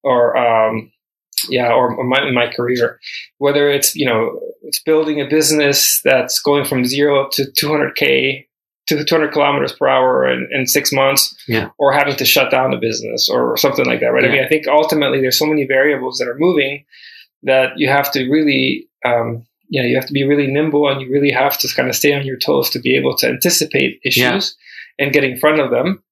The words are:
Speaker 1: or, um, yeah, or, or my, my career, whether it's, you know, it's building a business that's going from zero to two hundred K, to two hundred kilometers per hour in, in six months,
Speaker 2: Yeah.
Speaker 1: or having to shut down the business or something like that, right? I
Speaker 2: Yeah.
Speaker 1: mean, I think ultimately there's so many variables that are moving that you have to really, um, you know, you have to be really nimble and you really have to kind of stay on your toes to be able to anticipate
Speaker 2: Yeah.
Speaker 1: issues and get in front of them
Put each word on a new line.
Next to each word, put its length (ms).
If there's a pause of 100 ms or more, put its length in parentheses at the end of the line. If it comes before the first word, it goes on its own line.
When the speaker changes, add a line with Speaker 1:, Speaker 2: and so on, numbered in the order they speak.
Speaker 1:
or, 340
um, 540 (580)
yeah, 220
or, 220
or 120
my, 260
my 200
career, 480 (380)
whether 320
it's, 260
you 120
know, 320 (240)
it's 180
building 400
a 80
business 760
that's 360
going 260
from 180
zero 500
to 180
two 180
hundred 260
K, 520 (400)
to 160
two 120
hundred 180
kilometers 380
per 160
hour 400
in, 240
in 140
six 260
months, 440 (120)
Speaker 2:
Yeah. 300
Speaker 1:
or 160
having 220
to 100
shut 240
down 220
the 60
business 520
or 260
something 300
like 140
that, 80
right? 160
I 60
Speaker 2:
Yeah. 40
Speaker 1:
mean, 120
I 20
think 200
ultimately 540
there's 160
so 80
many 220
variables 500
that 100
are 120
moving 460 (580)
that 320
you 120
have 260
to 140
really, 640 (160)
um, 400 (240)
you 100
know, 80
you 80
have 120
to 60
be 100
really 240
nimble 420
and 120
you 100
really 200
have 280
to 160
kind 120
of 80
stay 200
on 100
your 120
toes 340
to 80
be 180
able 200
to 120
anticipate 720
Speaker 2:
Yeah. 300
Speaker 1:
issues 240 (400)
and 160
get 100
in 140
front 220
of 100
them 320 (100)